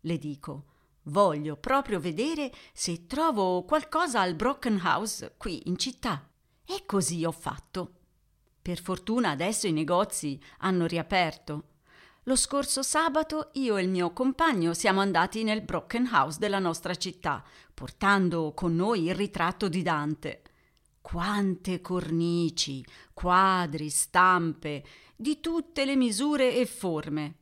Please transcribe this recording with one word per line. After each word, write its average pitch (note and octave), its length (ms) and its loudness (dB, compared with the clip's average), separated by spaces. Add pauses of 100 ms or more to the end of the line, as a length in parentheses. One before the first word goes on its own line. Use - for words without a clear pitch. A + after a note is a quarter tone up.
le E3 160 -4
dico. D3 480 -10 (380)
"Voglio D3+ 540 2
proprio C4 420 0
vedere B3 520 -2 (220)
se E3+ 340 -6
trovo G#3 560 2
qualcosa D4+ 580 0
al F3+ 140 0
Brocken A3 480 0
House F#3 540 -2
qui - 300 -8
in F3+ 100 -2
città." A3+ 500 -6 (380)
E G4 200 -8
così E3+ 400 0
ho E3 60 0
fatto. - 640 -10 (680)
Per F3 180 -6
fortuna F#3+ 520 -2
adesso F3+ 340 -2
i F3+ 60 2
negozi D#3 680 0 (200)
hanno F3+ 260 2
riaperto. E3 760 -2 (600)
Lo B3+ 120 2
scorso C#4 480 0
sabato D#4 680 0
io A#3+ 240 0
e F#3+ 40 2
il F#3 80 2
mio F3 240 0
compagno B3 640 2
siamo G3 240 2
andati G3 440 2
nel G#3+ 200 0
Brocken A#3 480 -2
House D3+ 260 2
della G3+ 220 0
nostra F3 340 -2
città, E3 500 -6 (300)
portando E3+ 800 0
con E3+ 220 0
noi F#3+ 300 2
il F3+ 100 0
ritratto F#3+ 520 -2
di F3 140 -2
Dante. D3+ 600 -4 (580)
Quante F#3 800 -2
cornici, E3 1040 -2 (280)
quadri, F3+ 760 2
stampe, E3 960 2 (300)
di C#4+ 240 -4
tutte D#4+ 460 -2
le C#4 100 0
misure B3+ 600 2
e B3 120 4
forme. D3+ 760 -4